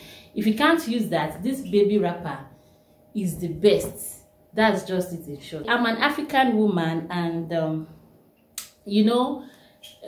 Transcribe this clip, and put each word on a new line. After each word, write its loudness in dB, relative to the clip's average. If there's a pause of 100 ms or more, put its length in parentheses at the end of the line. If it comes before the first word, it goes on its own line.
(340)
If -2
you 4
can't 2
use -2
that, -2
this -4
baby 4
wrapper -4 (760)
is -4
the -4
best. 2 (400)
That's 2
just -2
it -10
in -10
short. -10
I'm 2
an 0
African 2
woman 0
and, -4
um, -2 (960)
you 4
know, 0 (640)